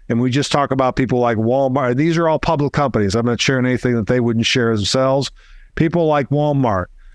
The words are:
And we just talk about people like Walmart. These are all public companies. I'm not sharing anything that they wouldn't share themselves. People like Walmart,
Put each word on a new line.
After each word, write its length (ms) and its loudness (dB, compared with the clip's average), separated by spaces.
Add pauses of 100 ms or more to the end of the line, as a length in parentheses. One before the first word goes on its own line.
And 120 0
we 100 -2
just 200 -2
talk 200 0
about 240 0
people 240 0
like 180 0
Walmart. 600 0
These 200 0
are 100 0
all 120 0
public 340 -2
companies. 420 0
I'm 100 0
not 160 0
sharing 240 0
anything 300 0
that 120 -2
they 120 2
wouldn't 260 0
share 300 0
themselves. 560 0 (440)
People 320 2
like 220 0
Walmart, 580 0 (280)